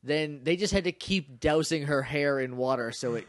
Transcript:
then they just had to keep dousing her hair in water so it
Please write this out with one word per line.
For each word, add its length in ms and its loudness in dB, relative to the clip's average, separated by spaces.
then 400 -2
they 140 2
just 160 0
had 120 2
to 80 0
keep 480 -4
dousing 440 2
her 180 2
hair 380 0
in 160 -4
water 360 0
so 220 -4
it 140 -6